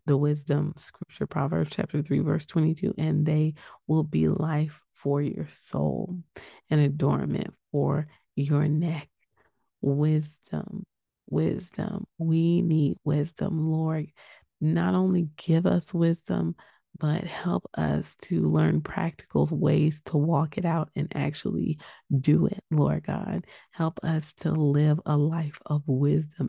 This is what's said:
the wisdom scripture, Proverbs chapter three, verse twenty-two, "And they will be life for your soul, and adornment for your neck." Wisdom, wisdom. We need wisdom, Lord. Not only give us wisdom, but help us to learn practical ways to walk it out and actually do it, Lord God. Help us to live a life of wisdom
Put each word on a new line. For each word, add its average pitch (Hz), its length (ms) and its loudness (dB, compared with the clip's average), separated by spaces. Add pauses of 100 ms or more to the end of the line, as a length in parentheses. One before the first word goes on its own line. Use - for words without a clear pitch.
the 147 120 4
wisdom 147 600 0
scripture, - 480 -10
Proverbs 151 480 -2
chapter - 300 -4
three, 143 160 0
verse 156 260 0
twenty-two, 160 520 0
"And 156 280 0
they 151 300 2 (320)
will 160 160 2
be 156 240 0
life 156 520 -2 (140)
for 143 280 -2
your 143 280 -4
soul, - 680 -4 (500)
and 156 100 4
adornment 143 760 0 (160)
for 143 360 0 (280)
your 147 320 2
neck." 156 420 -2 (720)
Wisdom, 151 1040 -2 (420)
wisdom. - 800 -4 (140)
We 165 420 2
need 160 420 2
wisdom, 156 680 -2
Lord. 160 400 -2 (520)
Not 170 300 2
only 185 440 2
give 165 280 2
us 175 260 2
wisdom, 170 640 0 (440)
but 151 240 0
help - 500 -4
us 151 480 -2
to 170 200 -2
learn 156 400 2
practical - 720 -2
ways 151 540 2
to - 120 0
walk 151 420 0
it 180 60 0
out 165 300 -2
and - 200 -4
actually 151 640 -2 (360)
do 151 300 4
it, - 240 -2
Lord 151 380 2
God. - 400 -4 (240)
Help 165 320 -4
us 156 320 -2
to - 160 -2
live 151 520 4
a 151 140 0
life 156 480 0
of 147 220 0
wisdom 147 600 0